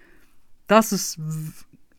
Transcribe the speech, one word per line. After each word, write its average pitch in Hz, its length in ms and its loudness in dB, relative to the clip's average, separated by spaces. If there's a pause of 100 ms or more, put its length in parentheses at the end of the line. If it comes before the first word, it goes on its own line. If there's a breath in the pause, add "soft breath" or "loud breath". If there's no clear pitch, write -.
(680 soft breath)
das 220 240 6
ist - 260 -4
w-, 156 340 -8 (480)